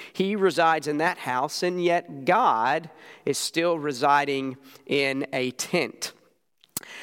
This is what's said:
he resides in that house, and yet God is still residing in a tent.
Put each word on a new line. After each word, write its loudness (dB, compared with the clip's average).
he 0
resides 2
in -2
that 0
house, -4
and -2
yet 0
God 2
is 0
still 0
residing 0
in 0
a -2
tent. -4